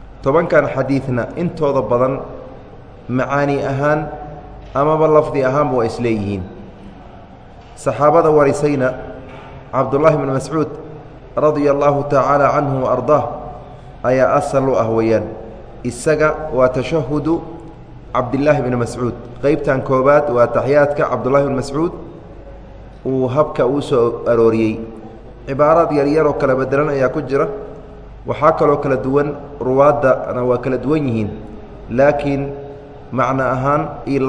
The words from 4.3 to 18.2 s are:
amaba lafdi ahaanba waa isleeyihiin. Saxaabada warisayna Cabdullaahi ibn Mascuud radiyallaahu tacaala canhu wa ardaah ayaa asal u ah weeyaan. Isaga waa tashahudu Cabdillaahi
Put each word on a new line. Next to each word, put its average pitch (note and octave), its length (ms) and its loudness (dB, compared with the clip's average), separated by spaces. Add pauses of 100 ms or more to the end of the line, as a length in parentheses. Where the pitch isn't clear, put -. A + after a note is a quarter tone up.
amaba D#3 320 2
lafdi D3 360 4
ahaanba C3 380 2
waa A2+ 80 0
isleeyihiin. G2+ 540 -2 (1300)
Saxaabada D3 540 2
warisayna C#3+ 640 2 (800)
Cabdullaahi C#3 420 4
ibn C#3 140 -2
Mascuud C#3+ 400 -2 (640)
radiyallaahu C#3+ 720 2
tacaala C3+ 480 2
canhu C3+ 320 0
wa G#2+ 80 0
ardaah B2+ 300 2 (840)
ayaa B2+ 320 4
asal C3+ 320 0
u B2 80 2
ah A2+ 80 2
weeyaan. A2 400 2 (580)
Isaga D3+ 720 -2
waa B2+ 160 4
tashahudu D3 720 -2 (720)
Cabdillaahi C3+ 480 2